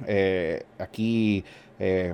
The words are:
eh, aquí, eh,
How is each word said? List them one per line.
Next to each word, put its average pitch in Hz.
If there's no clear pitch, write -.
eh, 95
aquí, 110
eh, 92